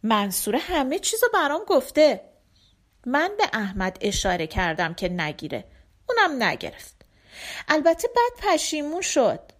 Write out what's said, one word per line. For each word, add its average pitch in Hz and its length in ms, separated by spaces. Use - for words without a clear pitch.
منصوره 208 560
همه 302 400
چیزو 440 340
برام 330 340
گفته. 294 540
من 294 320
به 427 60
احمد 190 480
اشاره 180 460
کردم 165 460
که 180 160
نگیره، 151 560
اونم 359 340
نگرفت. - 520
البته 330 480
بعد 466 380
پشیمون 311 480
شد. 233 380